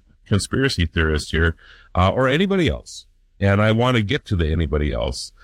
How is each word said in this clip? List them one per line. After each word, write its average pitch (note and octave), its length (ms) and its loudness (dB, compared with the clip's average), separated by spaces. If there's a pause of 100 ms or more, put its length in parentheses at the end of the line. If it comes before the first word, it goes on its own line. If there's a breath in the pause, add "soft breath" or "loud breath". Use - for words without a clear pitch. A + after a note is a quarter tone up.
(240)
conspiracy A2 640 0
theorist D#2 460 -2
here, D#2+ 240 0 (400 loud breath)
uh, F#2 180 4
or C3 140 0
anybody F3+ 400 0
else, - 380 -10 (340)
and G2 200 2
I A2 120 2
wanna A#2+ 300 2
get A#2 240 -4
to G#2 100 -2
the E2+ 160 0
anybody D2 400 0
else, B1+ 400 -6 (120 soft breath)